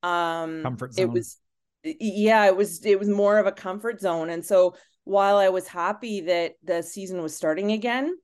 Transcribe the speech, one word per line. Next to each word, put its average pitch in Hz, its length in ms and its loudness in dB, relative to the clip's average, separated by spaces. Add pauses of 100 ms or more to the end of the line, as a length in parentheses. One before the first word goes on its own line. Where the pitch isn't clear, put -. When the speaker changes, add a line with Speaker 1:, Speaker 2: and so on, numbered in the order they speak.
Speaker 1:
Um, 165 580 -2
Speaker 2:
Comfort 127 300 -8
Speaker 1:
it - 20 -20
Speaker 2:
zone. 185 180 0
Speaker 1:
was, 117 260 -6 (460)
y-, 156 140 -10
yeah, 208 480 4
it 190 80 6
was, 196 320 -2
it 196 140 4
was 202 80 -2
more 202 300 4
of 196 80 2
a 196 40 2
comfort 208 500 -8
zone. 165 300 -2
And 165 140 -8
so 180 320 4 (260)
while 196 360 4
I 190 100 6
was 185 180 -2
happy 202 540 -6
that 170 320 -2 (100)
the 170 220 -2
season 185 360 -10
was 156 140 -8
starting 180 380 -2
again 247 520 -4